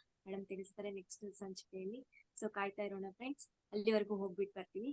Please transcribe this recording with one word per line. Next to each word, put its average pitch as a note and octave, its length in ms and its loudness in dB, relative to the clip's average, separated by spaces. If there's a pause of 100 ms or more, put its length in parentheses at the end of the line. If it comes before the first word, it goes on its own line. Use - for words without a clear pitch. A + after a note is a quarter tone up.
(260)
ಮೇಡಮ್ G3 200 -2
ತಿಳಿಸ್ತಾರೆ G3 440 -4
ನೆಕ್ಸ್ಟ್ G3 440 -8
ಸಂಚಿಕೆಯಲ್ಲಿ. F#3+ 680 -6 (380)
So G#3+ 100 0
ಕಾಯ್ತಾ G3+ 340 0
ಇರೋಣ G3 280 -2
ಫ್ರೆಂಡ್ಸ್, C4 340 -6 (280)
ಅಲ್ಲಿವರೆಗೂ G#3 440 6
ಹೋಗ್ಬಿಟ್ಟು G3 420 0
ಬರ್ತೀವಿ. G3+ 340 -4